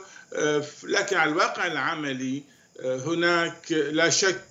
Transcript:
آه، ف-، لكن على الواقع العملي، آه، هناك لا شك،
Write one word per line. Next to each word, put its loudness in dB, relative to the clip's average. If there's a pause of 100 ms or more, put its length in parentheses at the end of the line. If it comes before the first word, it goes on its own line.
(340)
آه، 2
ف-، -8
لكن 0
على 4
الواقع 0
العملي، -4 (380)
آه، -2
هناك 0
لا 2
شك، 2